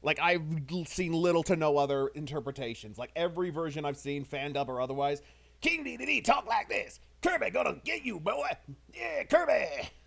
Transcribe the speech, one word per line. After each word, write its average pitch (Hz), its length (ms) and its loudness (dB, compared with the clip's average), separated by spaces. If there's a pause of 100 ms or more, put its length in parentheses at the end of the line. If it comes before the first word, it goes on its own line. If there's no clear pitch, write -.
Like, 151 180 2
I've 175 220 4 (300)
l-, 170 140 -4
seen 175 280 -2
little 165 300 4
to 185 120 4
no 156 220 4
other 139 300 4
interpretations. 135 880 -6
Like, 123 180 -8
every 175 340 0
version 151 360 -4
I've 143 120 -2
seen, 143 280 -6
fan 143 280 -6
dub 139 160 -2
or 127 120 -4
otherwise, 139 400 0 (400)
King 320 240 -2
Dedede 262 380 -2
talk 277 220 4
like 226 220 0
this. - 320 -4 (220)
Kirby 349 300 2
gonna - 240 2 (100)
get 330 180 -4
you, 226 160 -4
boy. 220 300 0 (440)
Yeah, - 300 -4
Kirby. 208 680 2 (180)